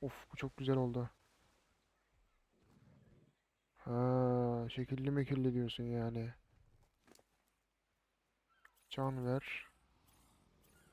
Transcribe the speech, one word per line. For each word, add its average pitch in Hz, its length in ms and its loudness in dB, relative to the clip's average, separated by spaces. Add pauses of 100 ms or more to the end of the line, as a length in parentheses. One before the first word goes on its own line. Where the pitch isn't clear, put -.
Of, - 300 -6
bu - 40 -14
çok - 220 -6
güzel 135 200 2
oldu. 123 320 2 (2750)
Ha, 123 920 2
şekilli 131 420 -2
mekilli 131 420 2
diyorsun 120 300 0
yani. 117 500 -2 (2500)
Can 135 360 -2
ver. - 420 -2 (1300)